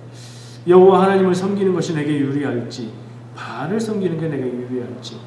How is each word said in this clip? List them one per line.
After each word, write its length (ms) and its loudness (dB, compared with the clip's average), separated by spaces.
여호와 360 8
하나님을 300 4
섬기는 400 0
것이 220 -2
내게 240 -2
유리할지 720 -4
바알을 440 -6
섬기는 400 -4
게 80 -4
내게 160 -4
유리할지 840 -8